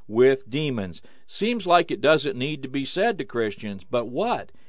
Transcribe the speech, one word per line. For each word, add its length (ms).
with 400
demons. 540
Seems 400
like 240
it 120
doesn't 360
need 240
to 80
be 160
said 320
to 80
Christians, 640
but 160
what? 460